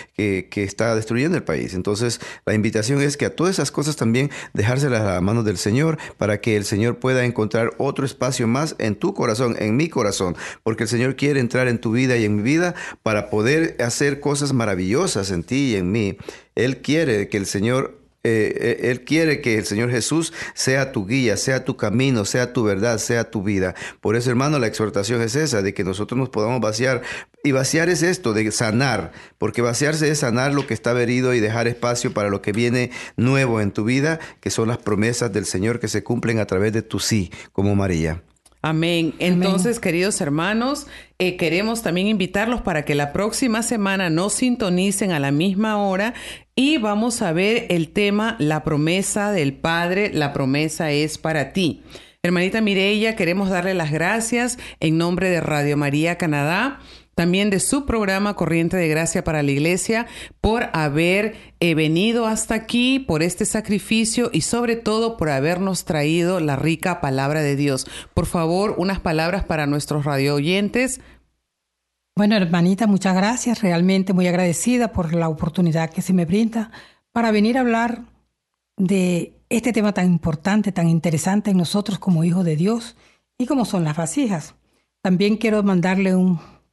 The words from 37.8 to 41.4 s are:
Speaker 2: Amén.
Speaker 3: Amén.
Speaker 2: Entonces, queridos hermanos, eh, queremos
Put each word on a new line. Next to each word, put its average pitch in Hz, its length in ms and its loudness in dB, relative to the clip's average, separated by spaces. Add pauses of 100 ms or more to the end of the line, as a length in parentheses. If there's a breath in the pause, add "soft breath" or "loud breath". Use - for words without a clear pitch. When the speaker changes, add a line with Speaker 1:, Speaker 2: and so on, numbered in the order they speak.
Speaker 2:
Amén. 160 520 0
Speaker 3:
Amén. 180 180 2
Speaker 2:
Entonces, 190 460 2
queridos 185 420 0
hermanos, 208 640 -2 (320 loud breath)
eh, 180 180 -2
queremos 196 460 0